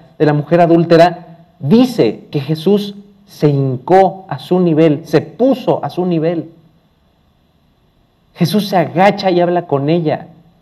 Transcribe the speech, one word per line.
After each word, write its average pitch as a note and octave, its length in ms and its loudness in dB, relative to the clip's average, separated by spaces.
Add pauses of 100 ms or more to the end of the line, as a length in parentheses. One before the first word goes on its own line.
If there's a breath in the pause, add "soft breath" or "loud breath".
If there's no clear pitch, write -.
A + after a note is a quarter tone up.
(180 loud breath)
de D#3 80 0
la D3+ 80 2
mujer D3+ 280 0
adúltera, E3+ 760 2 (220)
dice D#3 720 0
que D3+ 80 -6
Jesús F#3+ 560 -2 (300)
se - 240 -2
hincó C#3 800 0
a C#3 100 -10
su F3+ 200 -2
nivel, D#3+ 460 2
se D3 160 0
puso - 640 -2
a C#3+ 60 -8
su F3 160 -6
nivel. E3 460 -4 (1800)
Jesús F#3+ 320 -2
se G3 100 -2
agacha F#3 540 0
y F3 100 2
habla F3 260 -2
con C#3 220 -2
ella. D#3+ 380 -2 (340)